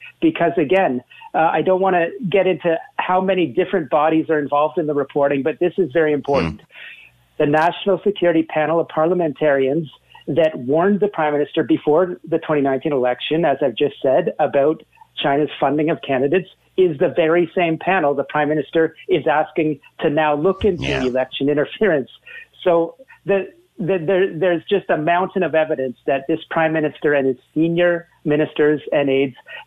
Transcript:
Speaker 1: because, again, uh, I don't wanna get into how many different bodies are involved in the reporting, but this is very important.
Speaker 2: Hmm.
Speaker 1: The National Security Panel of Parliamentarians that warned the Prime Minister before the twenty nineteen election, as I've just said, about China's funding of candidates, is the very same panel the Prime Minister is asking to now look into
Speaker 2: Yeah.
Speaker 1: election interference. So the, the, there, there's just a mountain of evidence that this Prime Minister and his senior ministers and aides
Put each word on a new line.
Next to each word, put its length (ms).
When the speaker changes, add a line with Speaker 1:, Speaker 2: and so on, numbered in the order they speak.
Speaker 1:
because, 340
again, 480
uh, 60
I 220
don't 200
wanna 260
get 180
into 320
how 220
many 260
different 440
bodies 400
are 100
involved 380
in 100
the 60
reporting, 500
but 160
this 180
is 140
very 220
important. 480
Speaker 2:
Hmm. 800
Speaker 1:
The 40
National 540
Security 420
Panel 360
of 80
Parliamentarians 1040
that 300
warned 440
the 80
Prime 240
Minister 300
before 640
the 140
twenty 220
nineteen 320
election, 500
as 180
I've 140
just 260
said, 380
about 440
China's 280
funding 320
of 100
candidates, 480
is 220
the 120
very 440
same 240
panel 380
the 80
Prime 260
Minister 460
is 200
asking 520
to 100
now 260
look 300
into 180
Speaker 2:
Yeah. 200
Speaker 1:
election 460
interference. 600
So 320
the, 280
the, 220
there, 360
there's 300
just 240
a 80
mountain 460
of 100
evidence 440
that 200
this 120
Prime 240
Minister 400
and 140
his 100
senior 540
ministers 560
and 160
aides 280